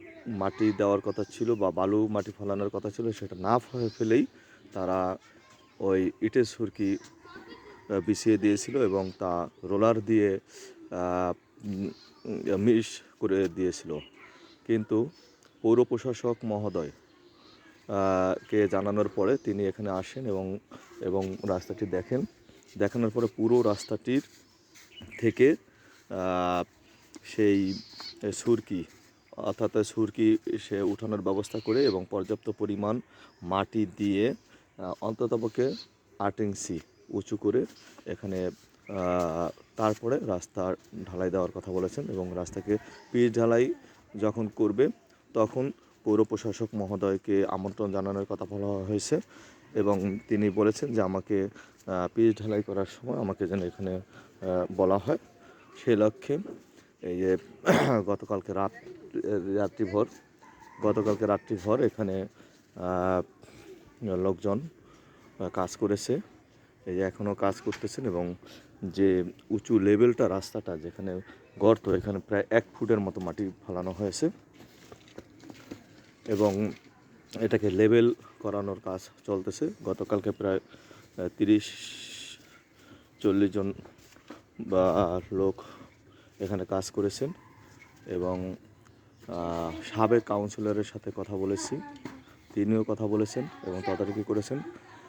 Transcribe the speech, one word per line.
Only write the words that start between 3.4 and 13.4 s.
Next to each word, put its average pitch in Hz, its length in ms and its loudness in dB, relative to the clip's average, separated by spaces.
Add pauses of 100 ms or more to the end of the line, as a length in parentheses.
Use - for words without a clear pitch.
ফে-, 120 300 -4
ফেলেই 117 380 2 (460)
তারা 92 440 -2 (640)
ওই 95 320 2 (100)
ইটের 113 240 4
সুরকি, 101 520 -2
আহ, - 1040 -8
বিছিয়ে 104 380 4
দিয়েছিল 104 440 2
এবং 95 360 2
তা 87 300 -2 (160)
রোলার 107 360 4
দিয়ে, 104 400 4 (500)
আহ, 90 420 0 (320)
উম, 101 260 -6 (680)
মিশ 110 440 2 (180)
করে 95 280 2